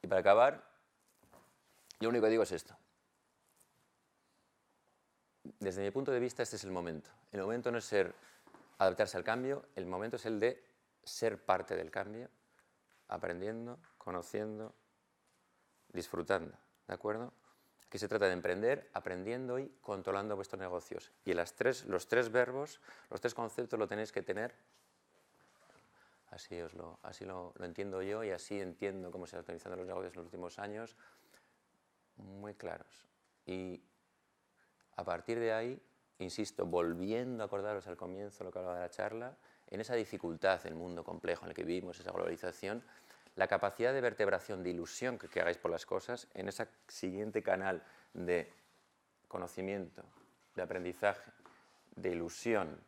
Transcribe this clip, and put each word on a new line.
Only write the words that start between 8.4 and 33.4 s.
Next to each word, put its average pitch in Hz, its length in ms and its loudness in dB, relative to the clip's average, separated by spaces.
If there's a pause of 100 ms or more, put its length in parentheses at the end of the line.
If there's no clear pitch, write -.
adaptarse 95 400 4
al 87 60 -2
cambio, 127 420 0 (100)
el 92 100 -4
momento 101 300 -2
es - 80 -8
el 110 160 0
de 120 240 4 (400)
ser 110 400 0
parte 92 320 4
del 82 140 -4
cambio, 107 400 -6 (800)
aprendiendo, 107 680 -4 (200)
conociendo, 107 760 -6 (1120)
disfrutando, 87 680 -2 (300)
¿de 98 80 -6
acuerdo? 107 380 -4 (540)
Aquí - 120 -10
se 104 100 -4
trata 101 180 4
de 92 80 6
emprender, 95 580 2
aprendiendo 113 680 -4
y 135 100 -4 (120)
controlando 98 560 -2
vuestros 98 240 -6
negocios. 90 500 -6 (140)
Y 92 100 2
las 87 200 0
tres, 117 320 2
los 90 200 0
tres 117 240 4
verbos, 127 500 2 (300)
los - 100 -6
tres 120 140 0
conceptos 117 440 -2
lo 104 100 2
tenéis 107 240 -2
que 98 100 0
tener 107 320 -2 (1800)
así 87 300 -10
os 82 140 -8
lo, 82 280 -12
así - 220 -12
lo, 92 320 -8
lo - 80 -8
entiendo 95 380 -2
yo 101 200 0
y 104 80 -2
así 101 300 -4
entiendo 92 500 -4
cómo 90 160 -8
se - 40 -14
están 87 140 -8
utilizando 90 320 -8
los 92 100 -6
negocios 92 260 -4
en 87 60 -14
los 85 80 -10
últimos 87 320 -10
años, 107 380 -8 (1200)
muy 101 380 -10
claros. - 520 -10 (400)